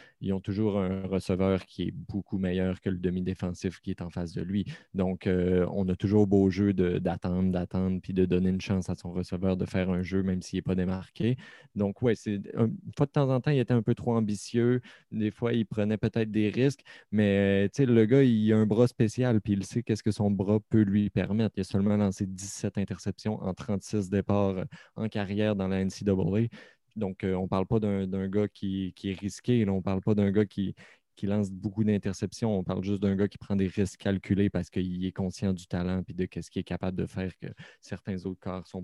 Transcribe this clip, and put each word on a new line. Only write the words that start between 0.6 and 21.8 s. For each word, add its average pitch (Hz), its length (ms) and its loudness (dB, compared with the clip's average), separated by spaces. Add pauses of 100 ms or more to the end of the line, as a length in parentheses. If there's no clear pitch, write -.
un 95 300 -2
receveur 95 580 0
qui - 180 -8
est 87 80 -4
beaucoup - 460 -8
meilleur 92 440 -2
que 98 80 -4
le 92 80 -2
demi-défensif 90 800 -4
qui 95 120 -10
est 90 100 -8
en 87 80 -8
face 85 240 -8
de 90 80 -6
lui. 92 240 -2 (280)
Donc, 92 340 -2
euh, 90 440 4
on 98 160 0
a 90 80 2
toujours 104 320 4
beau 98 220 6
jeu 101 240 2
de, 90 260 2
d'attendre, 90 540 0
d'attendre, 92 480 -2
puis - 100 -10
de 95 140 4
donner 90 240 2
une 92 100 0
chance 92 300 -2
à 90 60 -2
son 87 160 -12
receveur 90 460 -2
de 90 80 -2
faire 92 260 0
un 90 100 0
jeu, 92 220 -2
même 92 180 -2
s'il - 160 -6
n'est 90 60 -4
pas 92 100 0
démarqué. 92 640 -2 (380)
Donc, 101 260 -2
ouais, 117 140 4
c'est 101 260 -4 (140)
un, 113 100 2
une 110 320 -4
fois 143 80 4
de - 60 -6
temps 139 180 0
en 131 100 2
temps, 151 120 -2
il 139 80 4
était 123 160 2
un 113 80 2
peu 120 100 2
trop 117 220 -2
ambitieux. 117 640 0 (300)
Des 107 180 -2
fois, 120 240 -2
il 113 140 0
prenait 107 300 0
peut-être 110 340 0
des 107 180 2
risques, 131 320 0 (300)
mais, 98 540 4
euh, - 20 2
tu 139 160 0
sais, - 20 4
le 113 200 6
gars, 135 180 6
il 110 300 4
a 107 40 6
un 110 80 6
bras 107 220 4
spécial, 117 520 2
puis 101 140 0
il 98 120 0
sait - 180 -4
qu'est-ce 110 180 -2
que 107 100 0
son 104 200 0
bras 98 280 2 (100)
peut 110 120 6
lui 104 300 2
permettre. 101 460 0
Il 98 40 -2
a - 20 0
seulement 104 340 0